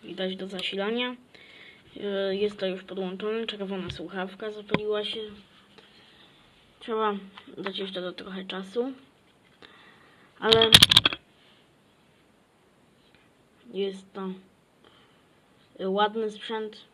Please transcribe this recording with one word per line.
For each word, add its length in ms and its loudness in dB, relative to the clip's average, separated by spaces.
Widać 320 -4
do 120 -8
zasilania. 680 -2
E, 380 0
jest 240 0
to 60 0
już 180 -2
podłączone. 600 -4
Czerwona 440 -6
słuchawka 640 -6
zapaliła 540 -2
się. 140 -6
Trzeba 360 0
dać 200 -6
jeszcze 240 -6
to 100 -4
trochę 340 -10
czasu. 480 -4
Ale 320 8
jest 400 -4
to, 160 -6
e, 100 0
ładny 420 2
sprzęt. 460 -6